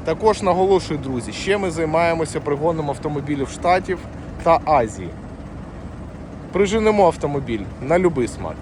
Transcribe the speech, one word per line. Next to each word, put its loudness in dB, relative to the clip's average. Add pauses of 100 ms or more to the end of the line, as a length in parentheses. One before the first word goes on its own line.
Також 2
наголошую, 4
друзі, -6
ще 0
ми 0
займаємося 2
пригоном 0
автомобілів -4
Штатів 0 (440)
та 6
Азії. 0 (1400)
Приженемо 4
автомобіль 0 (200)
на 2
любий 2
смак. -8